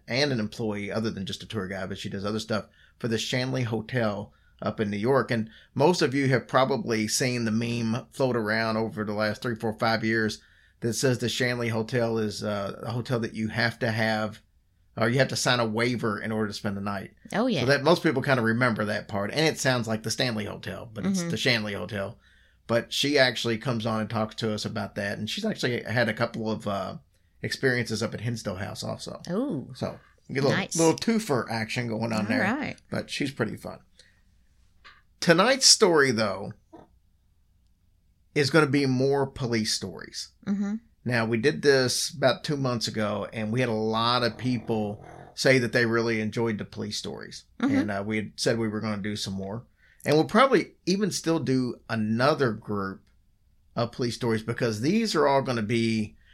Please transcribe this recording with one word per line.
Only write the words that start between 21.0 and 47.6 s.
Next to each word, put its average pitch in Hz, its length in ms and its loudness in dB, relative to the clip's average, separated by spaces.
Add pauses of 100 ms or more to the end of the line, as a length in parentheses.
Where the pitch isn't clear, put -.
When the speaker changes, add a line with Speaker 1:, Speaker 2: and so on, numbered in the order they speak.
Speaker 1:
it's 190 160 0
Speaker 2:
Mm-hmm. 170 100 -4
Speaker 1:
the 139 60 -2
Shanley 107 380 0
Hotel. 101 420 -6 (500)
But 117 280 0
she 143 240 2
actually 117 400 2
comes 117 260 -4
on 113 160 -2
and 107 100 -4
talks 110 260 -2
to 110 180 -2
us 104 100 -6
about 104 300 -6
that. 101 240 -4
And 107 100 -6
she's 208 160 -6
actually 131 380 -2
had 113 260 0
a 110 60 -2
couple 113 360 -2
of, 104 160 -4
uh, 98 300 -4 (460)
experiences 117 600 -2
up 107 120 -4
at 95 80 -8
Hinsdale 110 340 -4
House 95 260 -8
also. - 380 -8 (100)
Speaker 2:
Ooh. 190 440 -4
Speaker 1:
So, - 260 -8 (280)
get 127 140 -4
a 143 60 4
little, - 100 6
Speaker 2:
Nice. 190 180 -4
Speaker 1:
little 165 200 6
twofer 208 540 0
action 113 380 -4
going 113 240 -2
on 110 100 0
Speaker 2:
All 104 40 0
Speaker 1:
there. 107 160 0
Speaker 2:
right. 254 340 -2 (140)
Speaker 1:
But 113 200 -4
she's 143 200 -2
pretty 110 260 -4
fun. - 220 -12 (1400)
Tonight's 214 460 6
story, 156 440 8
though, 104 420 -2 (1800)
is 147 160 2
gonna 156 160 8
be 143 200 2
more 135 400 2
police 117 480 -2
stories. - 540 -10 (180)
Speaker 2:
Mm-hmm. 202 300 -2 (280)
Speaker 1:
Now, 117 200 0
we 113 120 2
did 139 260 2
this 131 480 4
about 131 340 2
two 151 120 -2
months 123 320 -2
ago, 104 440 -2
and 107 200 -4
we 123 80 0
had 127 80 2
a 117 60 0
lot 113 480 2
of 113 140 0
people 110 680 -2 (300)
say 131 240 4
that 120 140 0
they 120 140 4
really 113 340 2
enjoyed 110 380 -2
the 104 60 -6
police 104 340 -8
stories. - 460 -12 (160)
Speaker 2:
Mm-hmm. 277 160 2